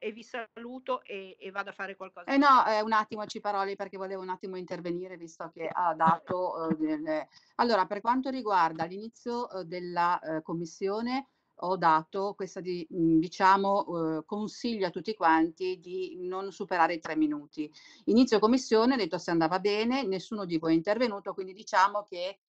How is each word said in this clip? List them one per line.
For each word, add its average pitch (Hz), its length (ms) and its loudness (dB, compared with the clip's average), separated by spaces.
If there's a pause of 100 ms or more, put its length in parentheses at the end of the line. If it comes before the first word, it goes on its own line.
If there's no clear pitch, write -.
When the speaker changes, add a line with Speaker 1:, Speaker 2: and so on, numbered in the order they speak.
Speaker 1:
e 208 120 -6
vi 226 100 -16
saluto 247 800 -8
e, 190 380 -14
e 190 100 -14
vado 196 200 -10
a - 20 -14
fare 190 240 -10
qualcosa. 185 340 -12
Speaker 2:
Eh 277 60 4
no, 277 300 8
eh, 214 160 2
un 220 100 -2
attimo, 214 340 0
Ciparoli, 202 480 -4
perché 196 220 -12
volevo 190 260 -8
un 185 60 -10
attimo 185 280 -8
intervenire, 180 600 -8
visto 165 360 -14
che 165 140 -8
ha 170 280 0
dato, 165 720 2
eh, 156 80 0
delle, 156 520 -2 (280)
allora, 220 300 2
per 202 140 -6
quanto 254 300 0
riguarda 180 540 0
l'inizio, 226 640 -8
eh, 185 140 -8
della, 175 560 -2
eh, 156 220 -4
commissione, 202 880 -4 (320)
ho 180 140 -2
dato 170 580 2
questa 190 260 -10
di, 175 340 -6
mm, 165 240 6
diciamo, 180 1000 2
eh, 151 60 -8
consiglio 214 600 -4
a 170 40 -2
tutti 185 240 -6
quanti 170 680 2
di 180 400 -8
non 185 320 -8
superare 175 420 0
i 165 60 -6
tre 160 160 -6
minuti. 151 520 -2 (360)
Inizio 226 340 4
commissione, 233 560 4
ho - 20 -2
detto 180 220 -2
se - 140 -4
andava 165 260 2
bene, 220 460 0
nessuno 196 400 -6
di 170 140 -2
voi 160 160 2
è - 20 6
intervenuto, 202 580 0
quindi 190 200 -10
diciamo 202 500 2
che 185 340 -8 (100)